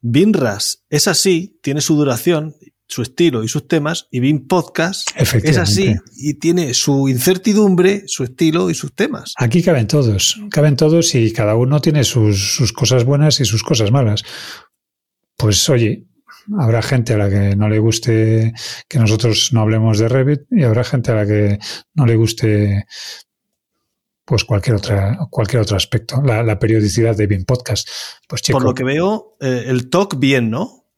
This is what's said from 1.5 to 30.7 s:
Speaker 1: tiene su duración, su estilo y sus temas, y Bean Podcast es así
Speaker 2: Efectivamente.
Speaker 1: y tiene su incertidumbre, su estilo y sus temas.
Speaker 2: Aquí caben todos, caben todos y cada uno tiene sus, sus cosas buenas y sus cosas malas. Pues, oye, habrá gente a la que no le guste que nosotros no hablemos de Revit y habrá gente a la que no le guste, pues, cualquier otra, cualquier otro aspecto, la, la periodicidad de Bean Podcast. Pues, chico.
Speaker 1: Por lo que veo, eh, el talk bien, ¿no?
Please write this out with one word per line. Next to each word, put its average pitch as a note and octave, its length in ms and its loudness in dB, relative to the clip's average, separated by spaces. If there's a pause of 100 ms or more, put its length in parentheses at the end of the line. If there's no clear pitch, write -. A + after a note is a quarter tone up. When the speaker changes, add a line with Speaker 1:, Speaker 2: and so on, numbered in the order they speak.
Speaker 1:
tiene C#3+ 200 -4
su D#3 140 0
duración, D3+ 600 0 (340)
su - 120 -8
estilo B2+ 420 0
y A2+ 60 -4
sus - 180 -6
temas, D#3 440 -2
y B2+ 100 -4
Bean C#3 260 0
Podcast F3+ 720 -2
es B2 400 2
así G#2+ 300 0
Speaker 2:
Efectivamente. G#2 280 -2
Speaker 1:
y C#3 240 -6
tiene E3 340 0
su C#3 360 0
incertidumbre, F#3+ 960 2
su - 160 -6
estilo D#3+ 460 0
y - 60 -2
sus - 200 -12
temas. - 420 -6
Speaker 2:
Aquí B2+ 240 2
caben D3 260 2
todos, A#2 520 0 (120)
caben D3 260 2
todos D#3+ 380 2
y A2+ 180 2
cada G#2+ 220 0
uno C3 260 2
tiene D3+ 240 2
sus, G#2 500 0
sus B2 160 0
cosas B2 320 2
buenas C#3+ 380 2
y B2+ 40 0
sus G#2+ 180 -2
cosas A2 280 0
malas. A2+ 320 0 (1120)
Pues, - 340 0
oye, A#2 360 0 (520)
habrá A#2 240 2
gente A#2+ 320 0
a G#2+ 40 2
la G2+ 120 0
que G2+ 280 0
no G#2 100 0
le G#2+ 120 0
guste A2 720 2 (340)
que C3+ 120 -2
nosotros A2 520 2
no A2+ 100 2
hablemos A2 380 2
de A2+ 80 2
Revit C3+ 340 0 (100)
y G#3 120 2
habrá A#2 220 2
gente B2 260 -2
a A2+ 40 2
la G#2+ 120 0
que G#2 320 0 (340)
no D3 120 2
le A#2 100 4
guste, G#2 680 0 (1400)
pues, A2+ 220 -2
cualquier G#2+ 320 0
otra, G2+ 400 -2 (120)
cualquier A2+ 320 0
otro G2+ 140 0
aspecto, A2+ 460 -4
la, A#2 200 0
la G#2+ 160 0
periodicidad A2 600 2
de G#2 100 2
Bean F#2+ 160 -2
Podcast. - 460 -4 (400)
Pues, - 140 -10
chico. C#3 160 0
Speaker 1:
Por B2 60 0
lo - 80 0
que B2+ 120 -4
veo, F3 560 -2
eh, B2+ 260 -2
el B2+ 220 -2
talk F#3+ 280 0
bien, B2+ 320 0
¿no? D3 360 -8 (120)